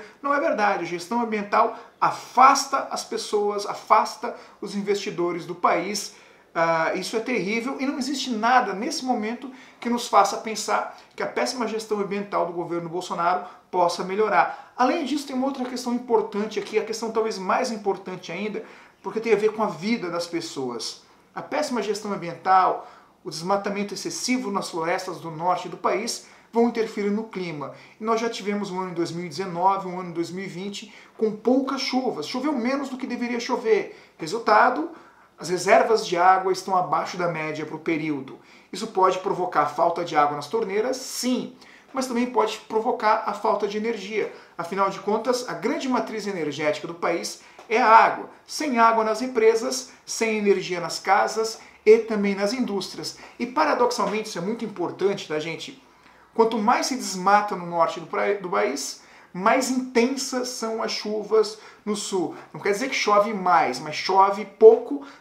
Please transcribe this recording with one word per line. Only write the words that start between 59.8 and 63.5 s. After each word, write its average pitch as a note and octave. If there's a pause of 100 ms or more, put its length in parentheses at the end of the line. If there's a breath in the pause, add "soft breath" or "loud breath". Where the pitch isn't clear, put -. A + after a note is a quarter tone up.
são A3+
as G#3+
chuvas G#3+ (260 loud breath)
no G#3
sul. F#3 (160 loud breath)
Não D#3
quer G3
dizer G#3+
que C4
chove G#3
mais, E3